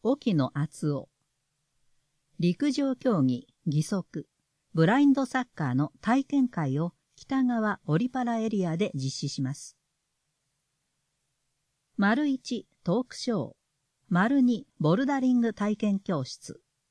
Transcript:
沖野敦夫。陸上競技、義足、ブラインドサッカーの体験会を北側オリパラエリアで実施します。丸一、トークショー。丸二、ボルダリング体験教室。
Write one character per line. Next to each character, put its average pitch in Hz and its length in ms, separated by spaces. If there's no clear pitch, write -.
沖 247 320
野 135 240
敦 151 360
夫。 131 160
陸 180 320
上 269 240
競 214 260
技、 127 260
義 151 180
足、 - 440
ブ 160 140
ラ 233 120
イ 285 60
ン 277 80
ド 269 140
サ 254 140
ッ 247 120
カ 143 180
ー - 40
の 143 160
体 269 240
験 269 220
会 143 320
を 170 140
北 269 280
側 226 420
オ 156 120
リ 247 120
パ 254 140
ラ 233 160
エ 220 100
リ 196 160
ア 165 120
で 202 180
実 135 160
施 - 180
し - 140
ま 131 100
す。 - 240
丸 233 300
一、 254 400
ト 208 200
ー - 40
ク - 80
シ - 160
ョ 170 200
ー。 - 20
丸 226 320
二、 247 260
ボ 156 160
ル 254 100
ダ 277 140
リ 254 140
ン 240 80
グ 226 120
体 208 240
験 202 220
教 160 240
室。 - 380